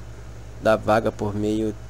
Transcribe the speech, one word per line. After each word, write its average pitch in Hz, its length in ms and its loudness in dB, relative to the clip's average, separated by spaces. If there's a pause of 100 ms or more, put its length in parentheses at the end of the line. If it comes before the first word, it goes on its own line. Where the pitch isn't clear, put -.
(640)
da 110 140 6
vaga 107 360 4
por 104 220 -2
meio 107 340 0
e 107 60 -4 (160)